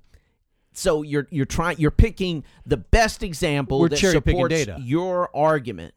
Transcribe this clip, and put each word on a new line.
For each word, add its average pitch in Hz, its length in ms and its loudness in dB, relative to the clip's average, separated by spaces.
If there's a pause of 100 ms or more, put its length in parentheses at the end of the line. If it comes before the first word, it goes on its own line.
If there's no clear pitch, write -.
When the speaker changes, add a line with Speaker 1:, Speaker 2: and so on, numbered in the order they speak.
(720)
Speaker 1:
so 156 300 -2
you're, 143 300 -4
you're 135 140 -2
trying, 170 340 -4
you're 147 120 2
picking 180 540 2 (200)
the 139 120 -2
best 214 460 0
example 143 580 -2
Speaker 2:
We're 165 80 4
Speaker 1:
that 147 80 -2
Speaker 2:
cherry-picking 160 400 2
Speaker 1:
supports 170 160 2
Speaker 2:
data. 110 260 -2
Speaker 1:
your 175 560 -4
argument. 123 600 -2